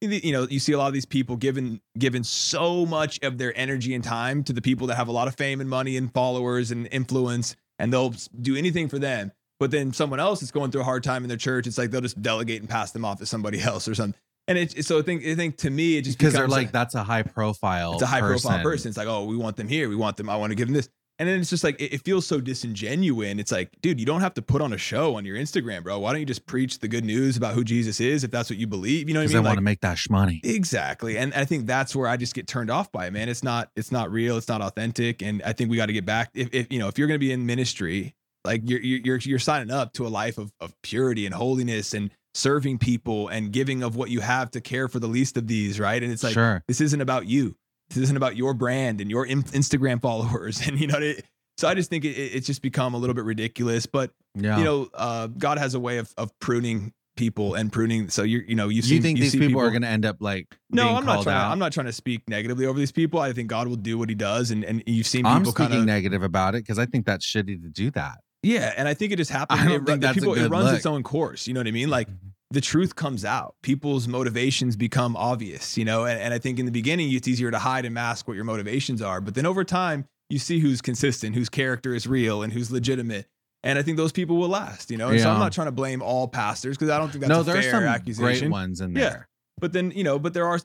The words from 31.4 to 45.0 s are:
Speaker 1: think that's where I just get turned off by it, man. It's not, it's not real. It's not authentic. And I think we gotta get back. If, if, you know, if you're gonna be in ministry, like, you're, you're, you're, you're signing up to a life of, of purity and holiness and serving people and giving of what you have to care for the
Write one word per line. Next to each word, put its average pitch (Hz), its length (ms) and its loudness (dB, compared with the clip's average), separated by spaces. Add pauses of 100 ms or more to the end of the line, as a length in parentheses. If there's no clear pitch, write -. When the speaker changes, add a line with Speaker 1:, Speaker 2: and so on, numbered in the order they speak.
Speaker 1:
think 135 220 -2
that's 131 280 0
where 131 120 0
I 120 100 2
just 120 160 -4
get - 140 -8
turned 117 240 -4
off 180 200 -2
by 92 160 -4
it, 92 60 -6
man. 110 160 -2
It's 120 140 -4
not, 117 320 0
it's 110 160 -6
not 117 200 0
real. 117 260 2
It's 113 100 -4
not 110 140 0
authentic. 113 600 -2
And 104 220 -2
I 110 100 -2
think 117 160 -2
we 117 80 2
gotta 107 160 0
get 101 120 -2
back. 110 280 0
If, 123 200 -4
if, 127 200 -2
you 123 60 -2
know, 101 80 0
if - 100 -2
you're 143 100 4
gonna 151 120 2
be 135 120 2
in 127 140 -2
ministry, 120 720 -2 (280)
like, 113 220 0
you're, 123 160 0
you're, 127 220 0
you're, 127 140 2
you're 131 220 0
signing 135 300 0
up 127 240 -2
to 120 140 -4
a - 20 -6
life 110 300 -4
of, 104 200 -10
of 85 220 -12
purity 113 460 0
and 95 80 -6
holiness 120 580 0
and 104 160 -4 (240)
serving 135 460 2
people 117 480 0
and 104 240 -4
giving 131 320 0
of 113 120 -2
what 120 140 -4
you 120 120 -2
have 123 300 0
to 120 100 -8
care 131 260 -4
for 123 120 -6
the 117 80 -4